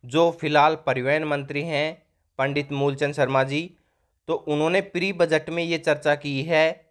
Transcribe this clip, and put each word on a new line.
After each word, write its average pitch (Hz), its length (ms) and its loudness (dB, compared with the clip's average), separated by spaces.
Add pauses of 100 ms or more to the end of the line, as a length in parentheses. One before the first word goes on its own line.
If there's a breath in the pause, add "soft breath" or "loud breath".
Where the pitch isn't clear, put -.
जो 147 300 4
फिलहाल 151 520 2
परिवहन 135 400 0
मंत्री 147 380 -4
हैं 156 380 -4 (380)
पंडित 143 340 -2
मूलचंद 143 400 0
शर्मा 135 300 2
जी, 147 260 -4 (580)
तो 160 80 -2
उन्होंने 156 480 0
प्री 190 320 -4
बजट 160 340 0
में 170 140 -4
ये 165 160 -2
चर्चा 147 380 0
की 143 260 -4
है 160 280 2 (200)